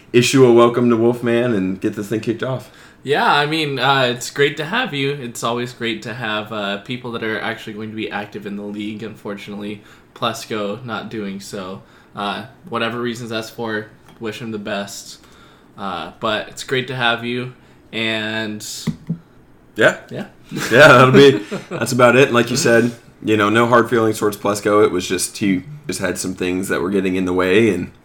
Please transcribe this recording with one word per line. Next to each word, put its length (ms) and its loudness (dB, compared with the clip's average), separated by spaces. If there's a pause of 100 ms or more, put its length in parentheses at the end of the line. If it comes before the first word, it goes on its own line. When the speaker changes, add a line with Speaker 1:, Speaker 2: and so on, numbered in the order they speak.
(120)
Speaker 1:
issue 320 4
a 80 8
welcome 380 6
to 80 4
Wolfman 560 0
and 260 -2
get 160 -4
this 120 -8
thing 140 -4
kicked 200 -4
off. 300 -6 (320)
Speaker 2:
Yeah, 280 0
I 140 2
mean, 320 -2
uh, 320 2
it's 220 -6
great 260 0
to 80 -6
have 260 -4
you. 200 -4
It's 320 -10
always 300 -4
great 300 -6
to 120 -10
have, 360 -6
uh, 260 -6
people 340 -10
that 120 -8
are 160 -4
actually 340 -8
going 180 -10
to 40 -14
be 140 -6
active 380 -10
in 80 -8
the 80 -10
league. 400 -10
Unfortunately, 800 -12 (320)
Plesko 680 -6
not 280 -10
doing 280 -10
so. 440 -12 (320)
Uh, 300 -6 (220)
whatever 320 -4
reasons 300 -8
that's 220 -8
for, 380 -8 (300)
wish 220 -10
him 80 -10
the 80 -8
best. 640 -10 (580)
Uh, 420 -8
but 280 -2
it's 160 -16
great 240 -4
to 80 -10
have 280 0
you, 300 -6 (400)
and 720 -6 (1120)
Speaker 1:
Yeah. 220 4 (120)
Speaker 2:
Yeah. 180 -12 (440)
Speaker 1:
Yeah, 160 10
that'll 240 10
be, 320 8 (260)
that's 220 -4
about 240 6
it. 180 6
Like 160 2
you 80 -2
said, 340 4 (320)
you 140 2
know, 120 2
no 180 4
hard 200 4
feelings 300 2
towards 200 -2
Plesko. 460 2
It 80 4
was 160 -2
just, 300 -4
he 260 0 (240)
just 120 -6
had 180 -4
some 160 -6
things 360 -4
that 120 0
were 80 -4
getting 260 0
in 100 -2
the 80 -2
way, 360 4
and 220 -4 (140)